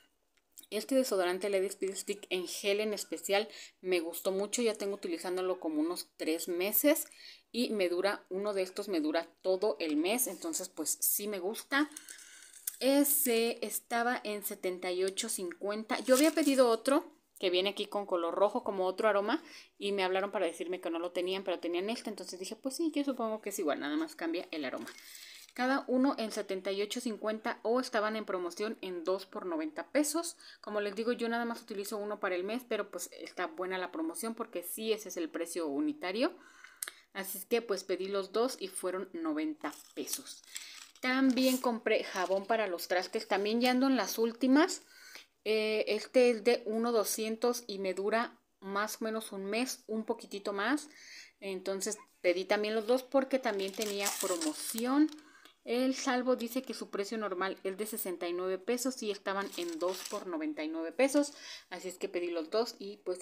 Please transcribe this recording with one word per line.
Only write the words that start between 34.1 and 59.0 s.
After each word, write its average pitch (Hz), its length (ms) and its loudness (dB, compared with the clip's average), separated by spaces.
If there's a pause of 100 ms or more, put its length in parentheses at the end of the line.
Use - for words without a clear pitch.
porque 220 280 -6
sí, 220 300 -2
ese 208 160 -4
es 175 100 -10
el 160 100 -2
precio 165 380 -4
unitario. 151 680 0 (800)
Así 196 240 -8
es - 80 -12
que 233 160 2
pues 202 220 -2
pedí 185 240 -2
los 196 240 -2
dos 240 260 2
y 190 100 -6
fueron 185 460 -4
noventa 156 600 -2 (200)
pesos. - 480 -8 (600)
También 262 560 4
compré 226 440 2
jabón 190 440 0
para 220 200 2
los 175 220 -4
trastes, 185 400 0
también 208 320 2
ya 254 120 6
ando 254 140 4
en 269 100 6
las 196 200 0
últimas. 262 640 4 (680)
Eh, 214 360 2 (100)
este 247 360 6
es 220 120 2
de 240 240 4
uno 226 240 0
doscientos 226 800 2
y 202 100 -6
me 190 160 0
dura 214 420 0 (220)
más 202 420 -4
o 233 40 -4
menos 220 260 -4
un 196 140 -6
mes, 226 420 -2
un 220 180 -4
poquitito 202 480 -4
más. 220 360 0 (500)
Entonces 196 600 -4 (220)
pedí 180 240 4
también 208 300 2
los 214 140 0
dos 254 160 4
porque 262 340 2
también 196 340 -2
tenía 202 360 -2 (120)
promoción. 226 880 2 (560)
El 254 300 0
salvo 254 400 2
dice 233 280 -2
que 233 120 -8
su 190 160 -10
precio 202 280 -4
normal 190 440 -2
es 190 140 -4
de 214 100 -4
sesenta 190 400 -6
y 175 60 -2
nueve 185 260 -2
pesos 247 460 -2